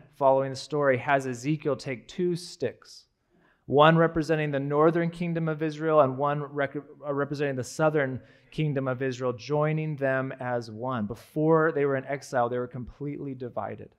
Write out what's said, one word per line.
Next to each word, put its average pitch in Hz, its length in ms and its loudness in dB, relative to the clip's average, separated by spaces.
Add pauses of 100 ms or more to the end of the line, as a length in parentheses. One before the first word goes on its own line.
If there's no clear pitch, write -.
(140)
following 135 380 4
the 131 40 -8
story, 139 420 2
has 139 280 0
Ezekiel 131 520 -2
take 127 300 -10
two 180 280 -2
sticks, - 720 -8 (580)
one 151 320 6
representing 160 540 2
the 139 80 0
northern 160 500 2
kingdom 170 380 -4
of 156 160 -4
Israel 156 380 4
and 131 140 4
one 143 280 -2
rec-, 139 320 -4
uh, 143 360 -10
representing 139 440 -2
the 127 80 -4
southern 147 580 0 (300)
kingdom 139 360 -2
of 127 140 -4
Israel, 127 320 -2
joining 151 600 -2
them 135 440 -2
as 120 300 -4
one. 113 380 -4
Before 156 640 2
they 143 160 2
were 139 80 0
in 131 100 -4
exile, 131 440 -2
they 123 100 -2
were 123 80 -4
completely 139 680 -10
divided. 110 640 -10